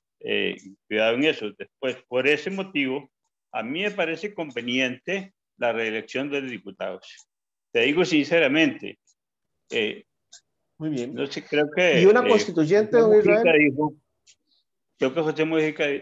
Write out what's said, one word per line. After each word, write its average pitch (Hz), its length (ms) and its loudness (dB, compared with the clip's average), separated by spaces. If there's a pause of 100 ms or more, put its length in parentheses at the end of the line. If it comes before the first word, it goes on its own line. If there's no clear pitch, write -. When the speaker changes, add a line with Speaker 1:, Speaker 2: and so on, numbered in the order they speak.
(200)
Speaker 1:
eh, 101 360 -4 (320)
cuidado 110 280 0
en 131 100 -2
eso. 110 320 -2
Después, 123 400 -8 (100)
por 127 200 -2
ese 151 220 0
motivo, 143 600 -6 (400)
a 113 120 -6
mí 139 180 -8
me 208 100 -4
parece 185 420 -6
conveniente 127 1000 -6 (240)
la 120 160 -2
reelección 113 560 -6
de 143 120 -6
los 131 100 -10
diputados. 95 800 -12 (420)
Te 117 100 2
digo 151 220 2
sinceramente, 151 960 2 (680)
eh, 110 360 -4 (720)
Speaker 2:
Muy 156 120 -8
bien. 127 240 -6
Speaker 1:
no 135 140 -8
sé, - 180 -14
creo 147 240 -2
que, 170 320 2
Speaker 2:
¿Y 180 40 6
una 226 200 6
Speaker 1:
eh, - 40 0
Speaker 2:
constituyente, 208 680 2
Speaker 1:
José 233 100 6
Speaker 2:
don 214 120 8
Israel? 208 240 4
Speaker 1:
Mujica 165 140 6
dijo, 151 360 2 (1040)
creo 131 160 0
que 127 80 -2
José 156 240 0
Mujica 156 420 0 (140)